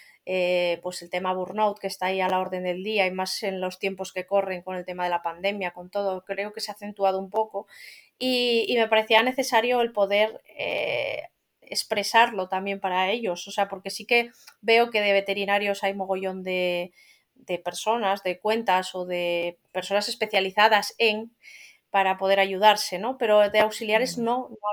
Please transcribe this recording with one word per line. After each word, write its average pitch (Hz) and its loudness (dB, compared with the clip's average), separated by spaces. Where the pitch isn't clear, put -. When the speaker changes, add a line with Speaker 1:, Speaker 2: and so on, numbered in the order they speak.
Speaker 1:
eh, 180 0
pues 180 -8
el 175 -18
tema 180 -2
burnout 202 -2
que - -10
está 190 -6
ahí 190 -2
a 185 0
la 185 2
orden 185 -4
del 180 -4
día 208 0
y 180 -2
más 185 -6
en 190 -4
los 185 -6
tiempos 190 -6
que 180 -8
corren 190 0
con 185 -8
el 180 -8
tema 180 -6
de 180 0
la 170 -2
pandemia, 180 -4
con 180 -16
todo, 190 -2
creo 202 -6
que 214 -10
se 208 -8
ha - -8
acentuado 196 0
un 190 -8
poco 220 -4
y, 247 2
y 240 0
me 220 2
parecía 220 6
necesario 247 2
el 233 0
poder, 208 2
eh, - -4
expresarlo 208 0
también 196 -4
para 185 0
ellos, 214 -4
o 196 -16
sea, 202 0
porque 196 -10
sí 214 -10
que 240 2
veo 233 4
que 226 -2
de 202 4
veterinarios 202 0
hay 196 0
mogollón 190 -4
de, 180 -2
de 180 -6
personas, 202 -2
de 180 -4
cuentas 208 0
o 180 -6
de 175 -2
personas 202 -2
especializadas 208 2
en, 226 0
para 190 2
poder 196 2
ayudarse, 196 4
¿no? 240 -4
Pero 208 4
de 214 4
auxiliares 214 0
Speaker 2:
Claro. 233 -4
Speaker 1:
no, 247 -2
no 220 -18